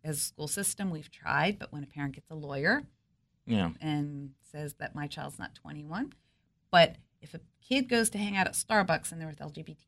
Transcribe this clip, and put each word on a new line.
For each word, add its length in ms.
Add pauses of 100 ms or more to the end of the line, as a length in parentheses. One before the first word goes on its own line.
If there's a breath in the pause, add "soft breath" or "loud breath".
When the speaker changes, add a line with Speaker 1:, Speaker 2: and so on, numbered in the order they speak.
Speaker 1:
as 140
a 40
school 260
system, 440
we've 200
tried, 480
but 140
when 100
a 40
parent 280
gets 140
a 60
lawyer 480 (640)
Speaker 2:
Yeah. 260 (100)
Speaker 1:
and 500 (200)
says 240
that 200
my 120
child's 320
not 160
twenty-one, 580 (580)
but 260 (220)
if 140
a 60 (260)
kid 220
goes 220
to 80
hang 180
out 120
at 60
Starbucks 560
and 100
they're 100
with 100
L 100
G 120
B 120
T 140